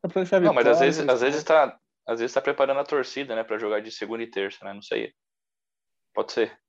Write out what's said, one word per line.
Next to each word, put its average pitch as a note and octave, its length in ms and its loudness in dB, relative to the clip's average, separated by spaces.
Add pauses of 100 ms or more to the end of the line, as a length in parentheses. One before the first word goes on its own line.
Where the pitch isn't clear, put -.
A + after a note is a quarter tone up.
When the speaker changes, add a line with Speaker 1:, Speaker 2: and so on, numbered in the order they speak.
Speaker 1:
É F#3 40 -6
pra F#3+ 140 -2
deixar F#3 160 2
a - 20 6
Speaker 2:
Não, E3 140 4
mas B2 140 4
às A#2+ 60 8
Speaker 1:
vitória, C#3 180 4
Speaker 2:
vezes, D#3 160 -2
Speaker 1:
né? B2+ 60 4
Speaker 2:
às A#2 80 2
vezes D3 220 0
tá, D#3 360 2 (260)
às A2+ 140 -4
vezes A#2 120 -4
tá C3+ 80 0
preparando C3+ 400 0
a C#3 40 -4
torcida, C3+ 520 -4
né, A2 80 -4
pra A2 140 -4
jogar G#2+ 220 -2
de A2 100 -10
segunda A2+ 320 -10
e A2+ 80 -10
terça, G2 340 -6
né? G2 80 -14
Não G2+ 120 -16
sei. - 280 -6 (1000)
Pode - 180 -4
ser. A2+ 240 -2 (140)